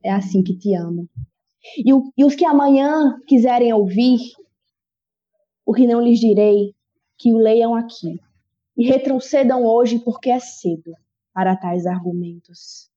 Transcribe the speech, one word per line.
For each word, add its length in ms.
É 80
assim 320
que 140
te 180
amo. 340
E 160
o, 240
e 60
os 120
que 100
amanhã 840
quiserem 460
ouvir, 440
o 80
que 120
não 160
lhes 180
direi, 540
que 160
o 40
leiam 380
aqui. 420
E 100
retrocedam 800
hoje, 340
porque 300
é 100
cedo 540
para 220
tais 300
argumentos. 1120